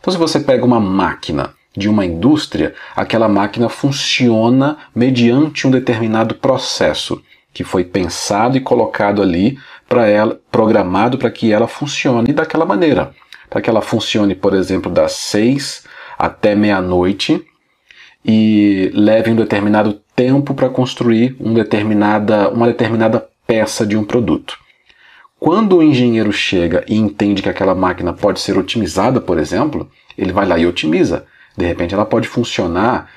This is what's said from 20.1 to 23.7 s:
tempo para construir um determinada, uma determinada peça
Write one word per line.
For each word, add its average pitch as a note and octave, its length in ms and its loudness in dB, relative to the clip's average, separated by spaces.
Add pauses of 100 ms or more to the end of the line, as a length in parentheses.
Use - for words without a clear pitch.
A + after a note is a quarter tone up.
tempo C#3 380 0
para C3 160 0
construir B2 680 0
um A2 140 -4
determinada, G#2+ 960 2
uma A#2 180 0
determinada A2+ 600 0 (180)
peça A2 380 0